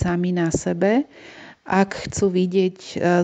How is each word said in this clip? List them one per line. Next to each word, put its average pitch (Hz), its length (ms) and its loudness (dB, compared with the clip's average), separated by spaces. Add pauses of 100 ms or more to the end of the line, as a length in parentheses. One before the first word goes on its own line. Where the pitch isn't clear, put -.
sami 175 320 0
na 175 160 0
sebe, 185 560 0 (640)
ak 196 400 0
chcú 196 240 0
vidieť, 185 460 0
e, - 460 0